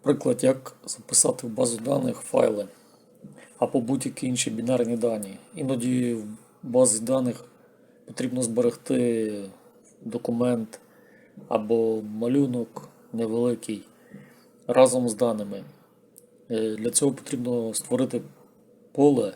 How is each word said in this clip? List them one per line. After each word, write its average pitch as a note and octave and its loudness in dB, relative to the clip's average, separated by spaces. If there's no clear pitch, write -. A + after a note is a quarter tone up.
Приклад, C3 0
як - 0
записати - 0
в A#2 -6
базу A#2 -2
даних B2+ -2
файли A2 2
або B2 0
будь-які B2+ -4
інші B2 -2
бінарні A#2 0
дані. G#2+ -4
Іноді B2+ 0
в G#2+ -6
базі A#2+ 4
даних B2+ 0
потрібно B2+ -4
зберегти A#2+ 0
документ A#2 -2
або A2 2
малюнок A#2+ -2
невеликий A2+ -2
разом B2 6
з A2 -2
даними. G#2 -2
Е, A2 -2
для A2 -4
цього - 2
потрібно A#2+ -4
створити B2 -2
поле C3+ 4